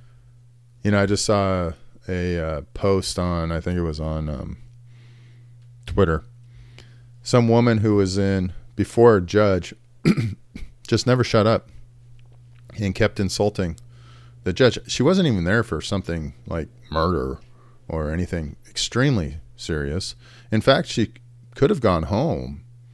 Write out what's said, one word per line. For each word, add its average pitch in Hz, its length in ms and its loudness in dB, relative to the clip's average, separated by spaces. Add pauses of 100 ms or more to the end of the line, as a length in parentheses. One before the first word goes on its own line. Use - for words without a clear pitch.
(840)
You 104 80 0
know, 101 120 4
I 98 40 2
just 98 180 0
saw 95 480 0 (340)
a, 90 320 -2
uh, 80 220 -4 (140)
post 98 440 -2
on, 87 340 -2
I 80 80 -4
think 90 180 -4
it 87 40 0
was 80 180 -4
on, 78 280 -4
um, - 300 -10 (1300)
Twitter. 85 380 2 (1000)
Some 120 260 4
woman 117 300 4
who 107 180 2
was 95 220 2
in 95 340 0 (240)
before 113 400 6
a 92 60 2
judge 95 500 2 (320)
<clears throat> 180 80 4 (760)
just - 200 0
never 123 180 4
shut 107 220 2
up 110 240 0 (1080)
and 98 160 -2
kept - 240 0
insulting 98 600 -2 (680)
the 92 80 -2
judge. 123 260 2 (100)
She - 140 -2
wasn't 180 240 2
even 101 180 0
there 107 180 2
for 78 180 -6
something 85 540 -6 (120)
like 82 220 -6 (220)
murder 78 480 0 (500)
or 78 220 -4
anything 82 460 -6 (120)
extremely 107 680 -2 (180)
serious. 76 600 -6 (340)
In 110 100 0
fact, 143 280 2
she - 260 -2 (400)
could 139 140 2
have 175 140 -2
gone 87 220 2
home 80 580 -4 (320)